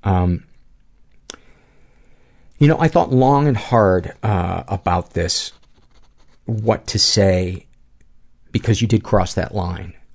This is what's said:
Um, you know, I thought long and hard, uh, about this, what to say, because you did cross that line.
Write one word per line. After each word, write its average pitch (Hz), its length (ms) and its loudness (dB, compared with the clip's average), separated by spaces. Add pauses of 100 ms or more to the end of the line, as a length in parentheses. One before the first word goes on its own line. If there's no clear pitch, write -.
Um, 90 420 0 (2250)
you 147 80 6
know, 156 120 2
I 165 80 2
thought 170 240 2
long 139 360 4
and 127 100 0
hard, 98 560 2 (100)
uh, 90 440 -2
about 90 440 -4
this, - 400 -4 (960)
what 110 420 -2
to - 100 -6
say, 92 720 0 (840)
because - 300 0
you 117 60 0
did 110 160 0
cross 92 320 -2
that - 180 -6
line. 87 400 -8 (200)